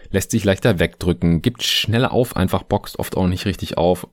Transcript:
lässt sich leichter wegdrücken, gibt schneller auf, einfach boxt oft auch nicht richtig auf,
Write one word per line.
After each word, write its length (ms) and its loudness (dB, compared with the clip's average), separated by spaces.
lässt 200 -2
sich 140 0
leichter 340 2
wegdrücken, 640 2
gibt 220 -2
schneller 500 0
auf, 220 0
einfach 260 0
boxt 360 -4
oft 160 -6
auch 120 0
nicht 180 -2
richtig 320 -6
auf, 360 0